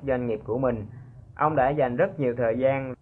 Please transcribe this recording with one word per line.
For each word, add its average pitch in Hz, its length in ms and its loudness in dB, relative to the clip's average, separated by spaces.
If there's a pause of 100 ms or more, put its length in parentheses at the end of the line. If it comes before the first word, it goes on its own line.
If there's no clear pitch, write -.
doanh 123 200 0
nghiệp 110 180 -2
của 110 120 0
mình, 120 280 0 (500)
ông 151 200 0
đã 131 140 4
dành 127 260 0
rất 165 240 0
nhiều 123 180 2
thời 120 220 2
gian, 135 420 0